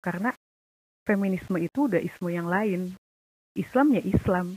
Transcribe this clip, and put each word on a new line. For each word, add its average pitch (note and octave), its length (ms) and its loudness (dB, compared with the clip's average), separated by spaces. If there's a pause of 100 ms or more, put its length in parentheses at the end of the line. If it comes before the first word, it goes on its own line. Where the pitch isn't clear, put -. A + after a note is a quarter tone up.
Karena F3+ 300 -2 (760)
feminisme G3 560 0
itu B3+ 300 0
udah F3+ 100 2
ismu F3 320 -6
yang E3+ 160 -4
lain. F#3 460 -2 (640)
Islam C4+ 340 4
ya G3+ 140 2
Islam. F#3 500 0